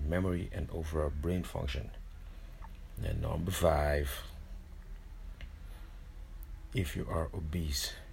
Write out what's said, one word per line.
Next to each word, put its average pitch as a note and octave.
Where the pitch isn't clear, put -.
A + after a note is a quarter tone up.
memory, F2+
and D2
overall D#2
brain E2+
function. D2+
And D#2
number D#2
five, D2
if -
you -
are E2
obese, D#2